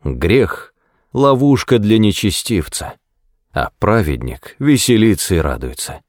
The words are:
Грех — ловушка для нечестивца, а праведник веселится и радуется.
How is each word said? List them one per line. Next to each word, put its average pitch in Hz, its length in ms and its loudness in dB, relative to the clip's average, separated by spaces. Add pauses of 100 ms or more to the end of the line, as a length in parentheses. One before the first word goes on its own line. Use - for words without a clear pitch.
Грех — 85 720 -2 (380)
ловушка 135 640 2
для 107 200 2
нечестивца, 104 960 -2 (580)
а 67 260 -4
праведник 73 800 -4
веселится 113 760 2
и - 20 2
радуется. 64 720 -6